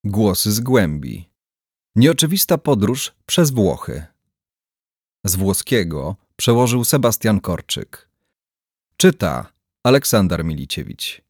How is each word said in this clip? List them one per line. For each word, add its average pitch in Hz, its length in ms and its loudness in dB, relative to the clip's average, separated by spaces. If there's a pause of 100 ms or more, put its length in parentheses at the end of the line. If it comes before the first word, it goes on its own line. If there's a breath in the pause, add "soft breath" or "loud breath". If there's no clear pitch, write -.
Głosy 104 480 0
z 107 80 -2
głębi. 90 680 -2 (640)
Nieoczywista 160 640 2
podróż 117 560 0 (120)
przez 160 240 2
Włochy. 78 560 -2 (1200)
Z 92 120 0
włoskiego 92 800 -2 (200)
przełożył 120 480 2
Sebastian 110 560 0
Korczyk. - 680 -8 (880)
Czyta 76 560 0 (320)
Aleksander 101 600 2
Miliciewicz. - 840 -8